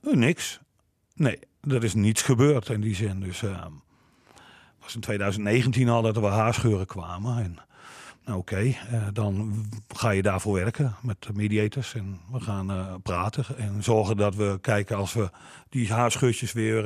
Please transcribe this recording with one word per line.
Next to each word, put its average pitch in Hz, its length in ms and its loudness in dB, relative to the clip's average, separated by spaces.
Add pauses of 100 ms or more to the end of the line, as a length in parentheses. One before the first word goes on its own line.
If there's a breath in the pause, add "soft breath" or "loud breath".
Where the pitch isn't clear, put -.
Eh, 294 100 2
niks. 147 460 2 (560)
Nee, 127 240 2 (300)
er 123 140 2
is 101 100 0
niets 110 280 2
gebeurd 131 480 2
in 107 120 -2
die 107 140 -2
zin. 95 240 -4
Dus, 92 240 -8
eh, 95 180 -6 (720 soft breath)
het - 500 -20
was - 120 -14
in 113 60 -8
tweeduizend 101 420 0
negentien 120 460 4
al 117 120 4
dat 110 140 2
er 113 60 0
wel 104 100 2
haarscheuren 110 540 2
kwamen. 98 580 -6
En, 87 140 -6 (680 loud breath)
nou, 95 140 -4
oké, 95 180 -6 (340)
eh, 110 220 -2
dan 104 500 -2 (240)
ga - 220 -2
je 98 120 4
daarvoor 98 320 0
werken 107 480 0
met 120 220 -4
de 107 100 -8
mediators. 107 600 0
En 95 240 -8 (120)
we 127 80 -6
gaan, 98 320 -4
eh, 95 220 -6 (100)
praten 101 420 -2 (120)
en 101 260 -4
zorgen 107 340 4
dat 101 180 4
we 101 260 0
kijken 104 360 0
als 98 160 -4
we 101 160 0 (400 loud breath)
die 117 240 -2
haarscheurtjes 120 600 2
weer, 110 320 0